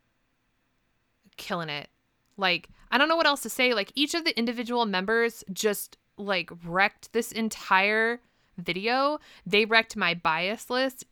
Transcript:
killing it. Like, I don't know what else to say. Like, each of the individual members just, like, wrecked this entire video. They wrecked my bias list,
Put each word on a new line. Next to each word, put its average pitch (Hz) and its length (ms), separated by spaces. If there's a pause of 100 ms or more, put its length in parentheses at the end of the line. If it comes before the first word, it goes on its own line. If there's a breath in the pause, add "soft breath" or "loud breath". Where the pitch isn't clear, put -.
(1400)
killing 170 320
it. 147 200 (480)
Like, 180 320 (220 soft breath)
I 233 80
don't 294 100
know 330 80
what 320 100
else 285 160
to 220 80
say. 247 240
Like, 196 200
each 294 200
of 330 100
the 320 140
individual 233 480
members 220 640
just, - 460 (180)
like, 196 340 (140)
wrecked 190 480
this 233 180
entire 220 920 (360)
video. 233 640 (260 loud breath)
They 202 220
wrecked 226 300
my 175 180
bias 175 560
list, 254 420